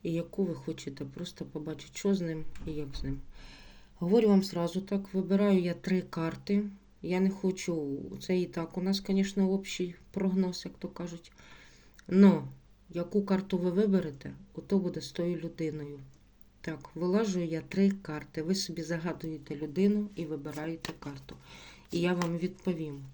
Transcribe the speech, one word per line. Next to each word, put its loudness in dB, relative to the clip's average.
і -2
яку -2
ви -2
хочете -8
просто -10
побачити, -10
що 2
з 0
ним -4
і -6
як -6
з -4
ним. -4
Говорю 6
вам 8
зразу -2
так: -4
вибираю 4
я 0
три 0
карти. -2
Я 0
не 6
хочу, -2
це 0
і 2
так -6
у -2
нас, 0
звісно, 2
общий -2
прогноз, 0
як -12
то -10
кажуть. -10
Но 8
яку -2
карту 0
ви 2
виберете, 2
ото 0
буде -2
з -12
тою -2
людиною. -6
Так, -10
вилажую 2
я -2
три 4
карти. -6
Ви 2
собі -4
загадуєте -4
людину 2
і -4
вибираєте -6
карту. -12
І 0
я 4
вам 0
відповім -4